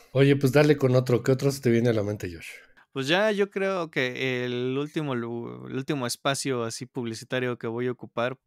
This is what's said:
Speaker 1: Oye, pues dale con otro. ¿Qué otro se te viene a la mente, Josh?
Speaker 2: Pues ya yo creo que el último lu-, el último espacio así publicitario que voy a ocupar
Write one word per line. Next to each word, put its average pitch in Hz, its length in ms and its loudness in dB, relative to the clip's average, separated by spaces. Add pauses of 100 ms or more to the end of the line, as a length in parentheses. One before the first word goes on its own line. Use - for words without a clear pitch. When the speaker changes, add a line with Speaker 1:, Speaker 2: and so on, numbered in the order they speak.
(140)
Speaker 1:
Oye, 139 220 6
pues 139 160 2
dale 147 260 6
con 127 180 2
otro. 123 280 4
¿Qué 135 80 2
otro 135 200 2
se - 100 -8
te 127 80 2
viene 117 200 4
a 117 40 4
la 110 100 2
mente, 104 300 -6
Josh? 80 140 -16 (440)
Speaker 2:
Pues 135 160 -4
ya 196 240 4
yo 202 200 0
creo 190 400 -4
que 127 540 -2
el 123 340 -2
último 151 360 -4
lu-, 117 520 -8
el 127 80 -10
último 131 320 -4
espacio 135 560 -2
así 113 220 -6
publicitario 123 760 -4
que 123 80 -8
voy 117 200 -4
a 123 40 -2
ocupar 120 560 -6